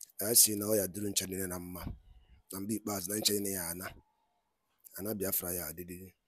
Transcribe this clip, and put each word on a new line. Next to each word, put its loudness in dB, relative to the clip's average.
Anyị 2
sị 10
na 0
ọ 4
ya 4
dịrị -2
ncha 0
niile -2
na -4
mma. -8
Na -8
mgbe -2
ikpeazụ, -4
na 0
ncha 4
niile 2
ya -2
ana. -6
Ana -2
Biafra 0
ya -4
adịrịrị, -10